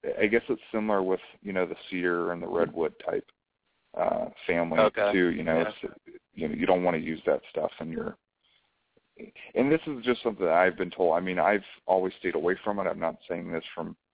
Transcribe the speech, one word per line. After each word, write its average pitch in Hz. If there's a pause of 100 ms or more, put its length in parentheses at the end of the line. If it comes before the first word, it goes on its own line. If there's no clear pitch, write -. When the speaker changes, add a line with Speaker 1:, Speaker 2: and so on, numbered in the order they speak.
(200)
Speaker 1:
I 107
guess 113
it's 113 (100)
similar 107
with, 92 (220)
you 98
know, 92
the 82 (120)
cedar 87
and 85
the -
redwood 85 (120)
type, - (720)
uh, - (200)
family 85
Speaker 2:
Okay. 107
Speaker 1:
too. 90
You 78
know, 80
Speaker 2:
Yeah. 85 (140)
Speaker 1:
it's, - (400)
you 80
know, 73
you 82
don't 90
wanna 87
use 78
that 73
stuff -
in 80
your. - (1400)
And 139
this 160
is 127
just 123
something 95
that 80
I've 92
been 90
told. 85
I 90
mean, 92
I've 98 (220)
always 92
stayed 90
away 85
from 104
it. 95
I'm 85
not 82 (100)
saying 85
this 82 (100)
from, 82 (180)